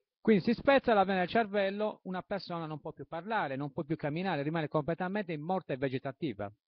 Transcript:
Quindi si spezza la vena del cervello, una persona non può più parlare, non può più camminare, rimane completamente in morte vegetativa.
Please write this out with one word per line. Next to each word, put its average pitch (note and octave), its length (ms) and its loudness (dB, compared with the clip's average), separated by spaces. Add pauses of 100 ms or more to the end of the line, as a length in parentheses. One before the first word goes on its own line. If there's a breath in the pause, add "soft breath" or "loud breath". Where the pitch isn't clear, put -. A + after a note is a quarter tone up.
(220)
Quindi G#3+ 220 6
si A#3 100 4
spezza C4 400 4
la G3 100 6
vena F#3 180 2
del F3+ 80 0
cervello, G#3 760 0
una F#3 180 -6
persona F3 460 -6
non D#3 120 -6
può D#3 120 -10
più C#3 160 -12
parlare, E3+ 480 -2
non C#3 160 -4
può E3+ 120 -4
più D#3 120 -2
camminare, D#3 480 -2
rimane D#3 240 0
completamente E3+ 680 -2
in D3+ 80 -6
morte E3 360 -2
vegetativa. B2+ 760 -4 (160)